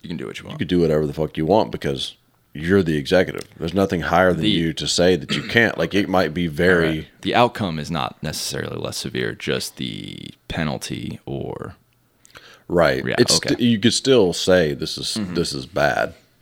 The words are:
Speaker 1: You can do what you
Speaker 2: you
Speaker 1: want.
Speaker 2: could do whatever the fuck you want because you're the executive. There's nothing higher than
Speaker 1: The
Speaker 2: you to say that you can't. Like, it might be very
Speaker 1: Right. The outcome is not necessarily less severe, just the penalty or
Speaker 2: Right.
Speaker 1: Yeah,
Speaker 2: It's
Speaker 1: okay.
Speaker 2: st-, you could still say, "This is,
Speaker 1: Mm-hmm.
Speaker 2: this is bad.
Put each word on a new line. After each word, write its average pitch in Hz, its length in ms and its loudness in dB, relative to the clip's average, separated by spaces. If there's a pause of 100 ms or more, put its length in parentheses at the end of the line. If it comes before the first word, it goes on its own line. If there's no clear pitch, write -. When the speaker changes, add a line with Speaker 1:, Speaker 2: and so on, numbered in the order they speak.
Speaker 1:
You 82 80 -14
can 85 80 -8
do 64 100 -10
what 50 100 -12
you - 60 -16
Speaker 2:
you - 60 -18
Speaker 1:
want. 76 100 -8
Speaker 2:
could 69 80 -4
do 87 140 4
whatever 78 260 4
the 73 60 -6
fuck 78 240 -4
you 80 80 0
want 87 260 4
because - 440 -6 (380)
you're 90 300 2
the 80 140 0
executive. 71 460 0 (140)
There's 80 160 -6
nothing 95 280 0
higher 85 320 4
than 80 100 -2
Speaker 1:
The 107 60 2
Speaker 2:
you 82 240 0
to 73 140 -8
say 90 280 4
that 69 200 -4
you 73 80 -4
can't. 113 340 2
Like, 85 160 -2
it 95 140 2
might 90 260 2
be 87 140 0
very 85 400 4 (120)
Speaker 1:
Right. 80 80 -12 (140)
The 92 140 -2
outcome 107 440 2
is 73 120 -8
not 71 300 -4
necessarily - 560 -6
less - 200 -6
severe, 60 360 -4
just - 440 -6
the 50 520 -10 (180)
penalty 76 800 -6
or - 500 -10 (920)
Speaker 2:
Right. 78 380 2
Speaker 1:
Yeah, 64 140 -2
Speaker 2:
It's - 180 2
Speaker 1:
okay. - 120 -4
Speaker 2:
st-, - 100 -2
you 117 200 2
could 107 140 4
still 113 400 4
say, 87 400 4
"This - 240 -8
is, - 200 -6
Speaker 1:
Mm-hmm. 92 180 -6
Speaker 2:
this 82 180 -2
is 67 140 -8
bad. 67 460 0 (280)